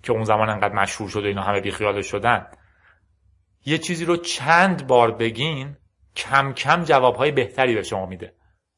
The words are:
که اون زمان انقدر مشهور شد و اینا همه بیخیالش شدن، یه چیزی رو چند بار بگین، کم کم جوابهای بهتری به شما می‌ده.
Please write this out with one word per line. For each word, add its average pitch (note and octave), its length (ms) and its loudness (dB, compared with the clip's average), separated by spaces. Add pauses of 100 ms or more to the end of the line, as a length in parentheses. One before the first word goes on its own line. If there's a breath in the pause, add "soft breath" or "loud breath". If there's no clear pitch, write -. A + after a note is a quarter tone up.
که - 100 -2
اون A2+ 100 -2
زمان A2 260 2
انقدر G#2 240 0
مشهور G2+ 360 -2
شد G#2 140 -4
و G2+ 40 -2
اینا G2 140 -2
همه G2 200 0
بیخیالش G2+ 440 -2
شدن، G#2 420 -2 (1200 soft breath)
یه D3 120 0
چیزی E3 280 -6
رو E3+ 120 2
چند E3+ 720 2
بار A#2+ 240 6
بگین، C3 640 -6 (380)
کم C3+ 380 0
کم D#3+ 300 0
جوابهای C3 480 4
بهتری C3 440 0
به G2+ 80 -2
شما F#2+ 220 -6
می‌ده. F2+ 300 -14 (420)